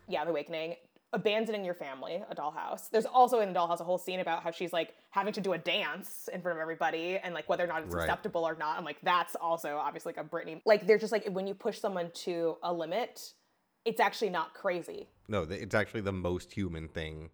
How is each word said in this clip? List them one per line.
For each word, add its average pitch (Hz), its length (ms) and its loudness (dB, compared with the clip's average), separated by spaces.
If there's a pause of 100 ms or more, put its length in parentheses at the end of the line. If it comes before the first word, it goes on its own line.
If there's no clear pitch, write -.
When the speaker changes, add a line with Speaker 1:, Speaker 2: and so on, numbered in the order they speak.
Speaker 1:
Yeah, 156 180 -2
The 170 60 0
Awakening, 160 460 -4 (360)
abandoning 208 520 0
your 180 80 -2
family, 147 560 -8
a 175 60 -8
dollhouse. 160 540 -6
There's 220 160 4
also 247 360 8
in 190 120 2
Dollhouse 170 280 2
a - 20 -6
whole 180 140 0
scene 185 240 -2
about 170 220 -2
how 170 80 -2
she's, 165 200 -4
like, 165 240 0 (140)
having 196 240 0
to 220 80 -4
do 185 120 2
a 165 40 2
dance 170 760 -2
in 180 100 -8
front 170 160 -2
of 160 40 -4
everybody 165 560 0
and, 185 160 -4
like, 156 160 -6
whether 175 140 4
or 175 40 2
not 160 160 -2
it's 170 100 -6
Speaker 2:
Right. 170 100 0
Speaker 1:
acceptable 170 440 0
or 160 80 -2
not. 160 220 -2
I'm 151 80 -6
like, 147 180 -8
that's 180 320 4
also 165 420 0
obviously, 151 360 -4
like, 156 120 -8
a 156 40 -16
Britney. 160 360 -6
Like, 208 220 6
they're 214 100 10
just 208 140 0
like, 214 160 2
when 190 200 -2
you 196 60 -4
push 196 260 -4
someone 180 320 -2
to 170 520 -2
a 175 80 0
limit, 175 640 -4 (500)
it's 226 160 0
actually 202 300 4
not 170 240 -2
crazy. 170 560 -4 (180)
Speaker 2:
No, 101 180 2
th-, 82 160 -4
it's 104 140 -2
actually 107 260 2
the 98 120 0
most 90 400 -2
human 82 340 -4
thing 78 460 -8